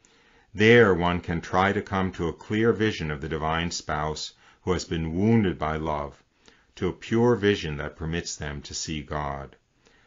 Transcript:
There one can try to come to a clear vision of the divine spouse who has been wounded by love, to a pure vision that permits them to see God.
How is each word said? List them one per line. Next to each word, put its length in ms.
There 380
one 280
can 200
try 320
to 80
come 320
to 160
a 60
clear 400
vision 360
of 120
the 80
divine 400
spouse 640
who 100
has 120
been 300
wounded 440
by 180
love, 460
to 120
a 40
pure 440
vision 420
that 180
permits 400
them 260
to 120
see 260
God. 560